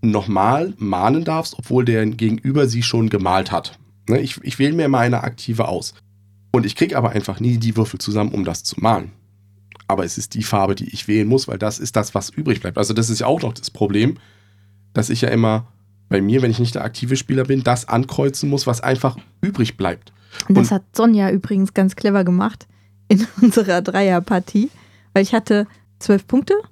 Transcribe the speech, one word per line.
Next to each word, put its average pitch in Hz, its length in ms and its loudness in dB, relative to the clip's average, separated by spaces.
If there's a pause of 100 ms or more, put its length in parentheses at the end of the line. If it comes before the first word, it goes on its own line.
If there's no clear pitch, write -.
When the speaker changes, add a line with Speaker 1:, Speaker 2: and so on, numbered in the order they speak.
Speaker 1:
nochmal 107 760 2
malen 110 460 0
darfst, 160 340 -4
obwohl 123 280 0
der 110 220 2
Gegenüber 113 600 0
sie 117 160 -2
schon 117 260 0
gemalt 92 420 0
hat. - 280 -6 (300)
Ne, 123 100 4
ich, 151 240 -6
ich - 160 -8
wähle 143 160 2
mir 156 140 0
meine 120 340 2
aktive 117 440 -4
aus. - 260 -6 (600)
Und 117 120 2
ich 101 100 -6
krieg 170 200 0
aber 117 160 2
einfach 104 280 -6
nie 120 180 2
die 113 200 0
Würfel 110 220 -2
zusammen, 104 340 -2
um 101 100 -2
das 87 200 -6
zu - 180 -8
malen. 104 300 0 (760)
Aber 95 160 -2
es 87 140 -6
ist - 160 -10
die 113 100 -6
Farbe, 98 320 0
die - 180 -12
ich - 140 -12
wählen 104 200 2
muss, 131 200 0
weil 104 100 -8
das 107 220 -6
ist - 160 -6
das, 104 180 -2
was 95 160 -4
übrig 131 300 -4
bleibt. - 180 -8
Also 101 160 -2
das 113 160 0
ist 110 100 -4
ja 117 80 -2
auch 160 140 0
noch 120 120 -6
das - 180 -12
Problem, 107 460 0 (760)
dass 110 160 -2
ich 117 120 -2
ja 123 80 0
immer 113 380 2 (420)
bei 98 120 2
mir, 113 200 2
wenn 120 100 2
ich 117 80 -2
nicht 120 160 -2
der - 80 -6
aktive 120 320 -4
Spieler 131 300 -2
bin, 135 180 0
das 120 240 0
ankreuzen 135 640 -2
muss, 139 180 -2
was 120 140 -2
einfach 123 340 0 (240)
übrig 180 380 -2
bleibt. - 340 -4 (380)
Speaker 2:
Und 196 80 8
das - 140 6
Speaker 1:
Und 208 40 0
Speaker 2:
hat 190 80 -2 (100)
Sonja 220 380 4
übrigens 190 420 0
ganz 190 220 2
clever 196 300 2
gemacht 185 420 0 (400)
in 214 260 4
<laughs> - 80 2
unserer 196 400 4
Dreierpartie, 190 880 0 (440)
weil 196 100 4
ich 196 100 0
hatte 208 340 2 (340)
zwölf 196 260 2
Punkte. 277 260 2 (180)